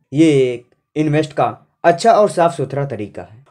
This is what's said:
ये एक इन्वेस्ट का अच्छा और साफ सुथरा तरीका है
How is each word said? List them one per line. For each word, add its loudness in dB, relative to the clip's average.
ये 4
एक -6
इन्वेस्ट -2
का 0
अच्छा 2
और 4
साफ 0
सुथरा -6
तरीका -12
है -20